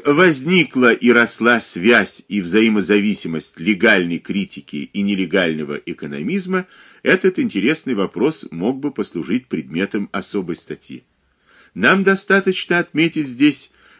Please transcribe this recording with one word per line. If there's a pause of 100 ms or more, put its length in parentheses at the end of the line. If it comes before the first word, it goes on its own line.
возникла
и
росла
связь
и
взаимозависимость
легальной
критики
и
нелегального
экономизма, (380)
этот
интересный
вопрос
мог
бы
послужить
предметом
особой
статьи. (680)
Нам
достаточно
отметить
здесь (280)